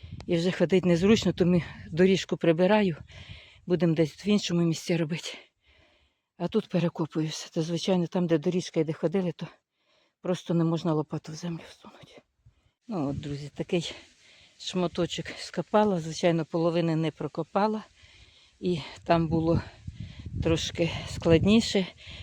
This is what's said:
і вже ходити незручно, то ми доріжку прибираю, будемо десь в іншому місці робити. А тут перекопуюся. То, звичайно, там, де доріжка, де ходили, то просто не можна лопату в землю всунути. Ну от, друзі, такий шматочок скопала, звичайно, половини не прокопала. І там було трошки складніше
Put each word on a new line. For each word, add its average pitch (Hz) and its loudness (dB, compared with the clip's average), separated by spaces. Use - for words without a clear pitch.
і 175 0
вже 170 2
ходити 180 2
незручно, 180 4
то 180 2
ми 175 4
доріжку 180 2
прибираю, 180 4
будемо 170 2
десь 160 -2
в - -8
іншому 196 2
місці 165 0
робити. 160 -6
А 175 -4
тут 208 -2
перекопуюся. 160 -2
То, 170 -2
звичайно, 170 -2
там, 180 -2
де 165 2
доріжка, 170 -2
де 156 -4
ходили, 175 -2
то - -10
просто 180 -4
не 170 2
можна 165 0
лопату 156 -4
в 156 -12
землю 165 -10
всунути. - -20
Ну 160 -4
от, 143 -6
друзі, 143 -10
такий - -4
шматочок 170 -4
скопала, 208 0
звичайно, 160 0
половини 165 0
не 160 0
прокопала. 202 -2
І 180 -2
там 165 2
було 165 0
трошки 160 0
складніше 202 2